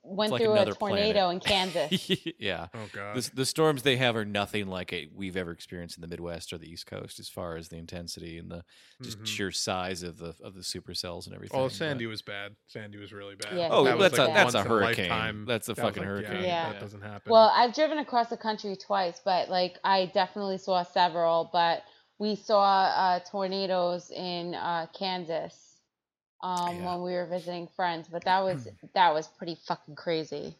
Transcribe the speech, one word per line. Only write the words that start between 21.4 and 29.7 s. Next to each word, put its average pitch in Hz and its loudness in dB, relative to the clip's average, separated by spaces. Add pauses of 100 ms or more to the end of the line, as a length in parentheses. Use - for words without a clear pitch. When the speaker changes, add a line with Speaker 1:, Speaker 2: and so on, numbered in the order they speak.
Speaker 1:
but 170 4 (340)
we 208 0
saw, 202 4 (220)
uh, 180 4 (100)
tornadoes 185 0
in, 175 -4
uh, 165 -2 (100)
Kansas, 165 -6 (680)
um, 175 0
Speaker 2:
Yeah. 175 -6 (100)
Speaker 1:
when 175 -4
we 180 -4
were 180 -2
visiting 175 -6
friends, 170 -2
but 170 -6
that 185 4
was, 175 -2 (140)
Speaker 2:
<clears throat> - -20
Speaker 1:
that 175 6
was 156 0
pretty 170 -10 (120)
fucking 156 -6